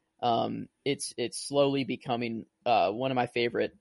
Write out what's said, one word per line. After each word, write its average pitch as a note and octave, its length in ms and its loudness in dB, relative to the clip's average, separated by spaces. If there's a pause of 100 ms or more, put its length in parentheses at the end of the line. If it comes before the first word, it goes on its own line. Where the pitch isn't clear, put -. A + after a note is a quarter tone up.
(220)
um, A2+ 460 0 (160)
it's, - 320 -4
it's - 300 -6
slowly C#3 380 2
becoming, A#2+ 600 -4 (180)
uh, G2+ 260 4
one B2 200 -2
of C3 40 0
my B2 120 2
favorite, A#2 540 0